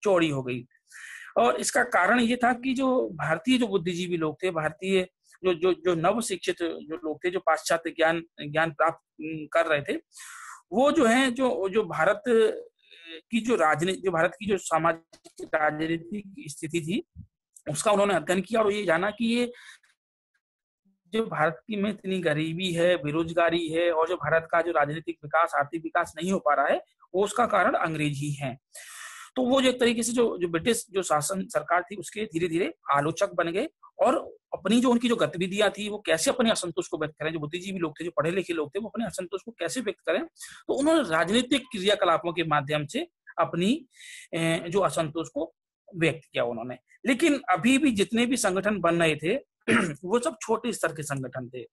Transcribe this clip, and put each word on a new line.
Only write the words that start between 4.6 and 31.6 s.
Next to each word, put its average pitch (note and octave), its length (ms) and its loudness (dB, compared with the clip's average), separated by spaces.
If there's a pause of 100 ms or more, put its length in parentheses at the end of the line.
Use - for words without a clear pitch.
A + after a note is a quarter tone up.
जो, F3+ 100 2
जो, F3 200 2
जो F3 220 0
नव F#3 260 2
शिक्षित F#3 400 -4
जो D#3+ 340 -6
लोग D#3 280 -8
थे, F3+ 60 0
जो F3+ 100 -4
पाश्चात्य E3 500 0
ज्ञान, E3 340 0 (240)
ज्ञान D#3 240 0
प्राप्त D#3+ 280 0 (540)
कर E3 120 4
रहे D3+ 160 0
थे, A3+ 180 -4 (720)
वो C4 200 4
जो D4 140 4
है B3+ 260 4
जो, A#3 380 0
जो G#3 140 2
भारत E3 400 0 (1080)
की A3+ 100 0
जो A3+ 140 0
राजनीति, E3 460 2
जो F#3 100 0
भारत E3+ 280 2
की G#3+ 60 -10
जो G3 120 0
सामाजिक - 960 -4
राजनीतिक E3 840 -2
स्थिति D#3+ 420 -6
थी F3+ 420 -6 (480)
उसका F3+ 200 0
उन्होंने G3+ 220 4
अध्ययन F3+ 280 0
किया A3 200 0
और G#3 100 2
ये G#3 120 -2
जाना F3+ 280 2
कि A3+ 240 -2
ये A#3+ 160 -2 (1600)
जो A3 120 0
भारत E3 420 0
की G#3+ 80 -6
में G3+ 140 0
इतनी F#3+ 300 -4
गरीबी E3 520 0
है, E3+ 320 2
बेरोजगारी E3 640 0
है E3+ 240 0
और E3 180 2
जो F3+ 60 -2
भारत E3 360 0
का E3+ 100 4
जो E3+ 100 0
राजनीतिक D#3 520 0
विकास, D#3 320 0
आर्थिक D3 280 -2
विकास E3 380 -2
नहीं F3+ 100 -2
हो F#3+ 80 0
पा D3 140 2
रहा C#3 140 2
है, C#4+ 140 0 (340)
वो F#3+ 80 2
उसका G#3+ 220 0
कारण G#3 280 2
अंग्रेज D3+ 440 0
ही D3 140 -4
हैं। C3+ 280 -8 (760)
तो C4 60 0
वो B3+ 200 4
जो B3+ 80 6
एक B3 100 -2
तरीके A#3 240 2
से A#3 80 -2
जो, A#3 260 2
जो F3 100 -2
ब्रिटिश E3+ 420 0
जो F#3 140 -2
शासन F3 440 0
सरकार E3+ 360 0